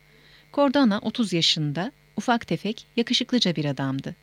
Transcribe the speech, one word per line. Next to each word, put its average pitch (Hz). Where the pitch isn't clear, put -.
Cordana 269
otuz 220
yaşında, 160
ufak 240
tefek, 196
yakışıklıca 233
bir 151
adamdı. 139